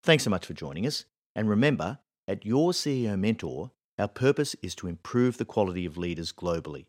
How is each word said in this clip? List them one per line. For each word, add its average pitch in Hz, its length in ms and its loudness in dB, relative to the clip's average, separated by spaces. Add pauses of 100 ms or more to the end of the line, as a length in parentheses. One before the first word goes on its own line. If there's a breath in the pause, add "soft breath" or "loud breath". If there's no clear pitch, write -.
Thanks 160 220 6
so 110 60 0
much 92 160 0
for - 80 -8
joining 71 320 -6
us. - 180 -4 (320)
And 107 120 0
remember, 113 500 2 (280)
at 101 200 -4
Your 147 260 4
C 135 320 -2
E 110 60 0
O 101 60 -2
Mentor, 101 540 -2 (280)
our 101 100 2
purpose 139 540 2
is 92 140 -8
to 92 120 -8
improve 120 480 0
the - 80 -4
quality 92 400 0
of 82 140 -6
leaders 85 340 -4
globally. 78 560 -4